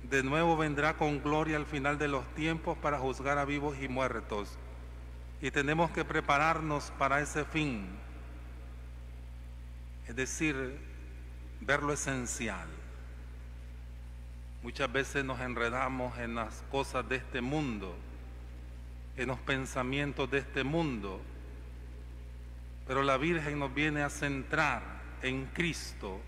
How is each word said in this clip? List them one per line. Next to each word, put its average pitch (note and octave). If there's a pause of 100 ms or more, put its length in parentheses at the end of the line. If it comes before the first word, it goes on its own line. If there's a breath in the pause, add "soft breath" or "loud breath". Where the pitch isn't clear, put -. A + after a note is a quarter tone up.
De C3
nuevo D#3+
vendrá D3+
con D3
gloria D#3
al D3
final C#3+
de D3
los C3+ (100)
tiempos D#3+
para D3
juzgar C3
a C#3+
vivos C#3+
y C3+
muertos. A#2 (840)
Y C3+
tenemos D#3
que E3
prepararnos D3+
para C#3
ese D3
fin, C3 (2250)
es A#2
decir, C3+ (840)
ver C#3+
lo D3
esencial. A#2 (2000)
Muchas B2+
veces C3+
nos C3
enredamos B2+
en A#2
las A2+
cosas C3
de C3
este B2
mundo, A#2+ (1200)
en B2
los B2
pensamientos C3+
de C#3
este C3
mundo, C3 (1600)
pero C3
la C3+
Virgen D3
nos C3+
viene D3
a C#3+
centrar C#3 (400)
en C3
Cristo B2